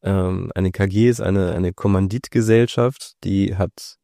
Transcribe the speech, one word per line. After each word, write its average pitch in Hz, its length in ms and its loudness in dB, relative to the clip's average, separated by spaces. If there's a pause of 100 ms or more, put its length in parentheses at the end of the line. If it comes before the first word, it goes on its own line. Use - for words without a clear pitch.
Ähm, 92 520 -2
eine 92 160 0
K 98 140 0
G 107 240 4
ist 117 100 0
eine, 95 320 0
eine 90 220 -2
Kommanditgesellschaft, 113 1400 0 (100)
die 98 320 0
hat - 460 -6